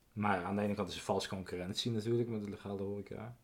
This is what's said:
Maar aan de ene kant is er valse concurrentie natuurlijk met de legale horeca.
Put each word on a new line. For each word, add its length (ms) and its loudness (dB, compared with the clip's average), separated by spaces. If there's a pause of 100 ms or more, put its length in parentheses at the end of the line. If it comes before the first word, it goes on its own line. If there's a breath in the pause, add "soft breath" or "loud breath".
(140)
Maar 300 4
aan 120 0
de 60 2
ene 120 4
kant 160 0
is 60 -6
er 60 -6
valse 280 2
concurrentie 640 -2
natuurlijk 380 2
met 140 -2
de 60 -4
legale 320 -4
horeca. 640 -4